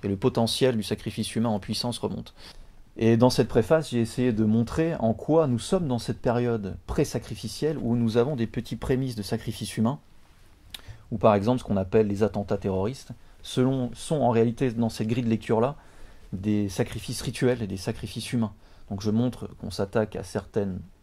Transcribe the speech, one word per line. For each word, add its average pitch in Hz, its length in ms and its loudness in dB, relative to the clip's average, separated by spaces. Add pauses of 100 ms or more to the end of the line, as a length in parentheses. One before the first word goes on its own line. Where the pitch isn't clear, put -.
et 104 60 -2
le 101 80 0
potentiel 120 580 2
du 110 80 -2
sacrifice - 540 -6
humain 113 140 0
en 104 80 0
puissance 113 400 -4
remonte. - 340 -6 (640)
Et 113 200 6
dans 123 140 8
cette 123 180 2
préface, 156 420 2
j'ai 120 100 0
essayé 123 320 0
de 110 120 2
montrer 117 520 2
en 113 180 2
quoi 156 320 2
nous 120 120 2
sommes 180 300 0
dans 123 100 0
cette - 220 -6
période 117 560 0 (100)
pré-sacrificielle 135 920 -2
où 117 180 0
nous 117 200 2
avons 131 200 4
des 113 100 0
petits 117 300 -6
prémices 127 400 -2
de 107 60 -6
sacrifice 110 540 -6
humain, 117 220 0 (1120)
où 113 80 -4
par 110 160 6
exemple 110 260 2
ce - 40 -14
qu'on 101 140 0
appelle 104 280 4
les 101 160 0
attentats 104 360 -2
terroristes 98 540 -4 (300)
selon, 127 520 0
sont 151 260 -2
en 123 100 4
réalité 117 420 2
dans 113 180 2
cette 110 180 -4
grille 120 160 0
de 113 40 2
lecture-là 113 480 2 (560)
des 104 360 0
sacrifices 117 540 -4
rituels 123 400 0
et 107 40 -4
des 98 100 -6
sacrifices - 560 -8
humains. 113 200 0 (380)
Donc 98 100 -6
je 107 100 0
montre 117 380 0 (100)
qu'on - 120 -10
s'attaque 104 460 -2
à - 60 -6
certaines 98 560 -4 (240)